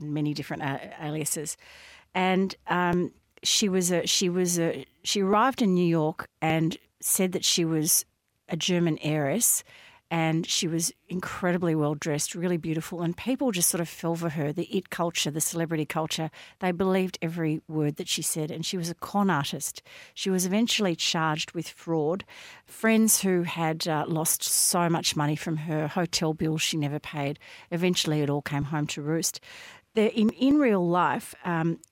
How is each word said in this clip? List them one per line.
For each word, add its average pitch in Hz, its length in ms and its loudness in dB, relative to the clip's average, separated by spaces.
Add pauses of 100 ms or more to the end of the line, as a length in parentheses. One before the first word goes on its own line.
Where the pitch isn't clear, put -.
many 151 300 -2
different 147 300 -8
a-, - 380 -6
aliases. 156 540 -6 (580)
And, 185 400 2 (140)
um, 175 440 2 (300)
she - 260 2
was 180 220 2
a, 175 160 2
she 185 220 2
was 175 300 2
a, 165 260 0 (200)
she - 180 0
arrived 214 400 4
in 190 120 4
New 180 120 6
York 160 420 2 (140)
and 160 340 2 (240)
said 185 320 0
that 180 120 -4
she - 200 2
was 160 400 2 (440)
a 170 80 -4
German 170 420 2
heiress, 151 640 0 (480)
and 160 360 0
she - 220 -2
was 165 240 -2 (160)
incredibly 175 640 0
well 151 220 2
dressed, 151 400 -4
really 180 200 -2
beautiful, 160 460 -4
and 170 140 -2
people 254 340 -2
just 175 180 0
sort 170 120 0
of 160 80 -4
fell 170 260 -4
for 165 160 -4
her. 147 220 -2
The 165 120 -4 (120)
it 185 120 -2
culture, 170 440 -2
the 156 80 -4
celebrity 165 440 -2
culture, 160 460 -4 (300)
they 185 120 0
believed 185 480 0
every 160 480 -2
word 156 280 0
that 185 120 -8
she - 140 -4
said, 156 300 -4
and 160 120 -8
she - 140 -4
was 170 100 -4
a 170 60 -6
con 202 360 0
artist. 143 520 -2 (320)
She - 160 -4
was 185 160 2
eventually 202 500 2
charged 160 560 0
with 165 160 -6
fraud. 165 560 -2 (400)
Friends 220 560 4
who 185 220 2
had, 165 460 -2
uh, 156 180 0
lost 160 380 -2
so - 440 2
much 170 280 0
money 151 200 2
from 160 200 -4
her, 156 320 -2
hotel 165 460 -2
bills 156 280 -2
she - 140 -2
never 147 240 -2
paid, 147 380 -6 (340)
eventually 175 500 2
it 139 80 2
all 143 120 0
came 143 220 -2
home 147 240 -2
to - 140 -8
roost. 156 380 -2 (540)
There, 214 200 4
in, 220 160 4
in 277 280 4
real 208 280 4
life, 170 480 2 (100)
um, 165 360 0 (120)